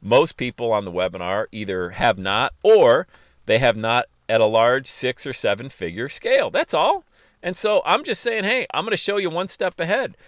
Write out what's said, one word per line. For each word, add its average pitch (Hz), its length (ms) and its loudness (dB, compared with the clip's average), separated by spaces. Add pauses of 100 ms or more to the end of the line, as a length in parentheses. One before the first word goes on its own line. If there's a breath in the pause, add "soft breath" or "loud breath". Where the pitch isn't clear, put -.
Most 127 340 2
people 117 360 -4
on 104 140 0
the 90 60 -10
webinar 92 600 -2
either 92 400 -6
have 95 260 0
not, 98 360 -2 (100)
or 165 440 6 (380 soft breath)
they 110 140 2
have 117 180 2
not 113 300 0 (200)
at 113 140 4
a 110 40 6
large 120 420 4
six - 400 -6
or 131 60 -6
seven 110 360 -4
figure 95 400 -8
scale. 254 400 0
That's - 240 -4
all. 269 300 2 (400 soft breath)
And 180 120 -6
so 208 300 0
I'm 180 180 0
just - 180 -4
saying, 226 220 -4
"Hey, 233 300 -2
I'm 190 120 -4
gonna 214 120 -2
show 202 200 -2
you 185 120 -2
one 175 180 -6
step - 320 -6
ahead." 208 380 -4 (100)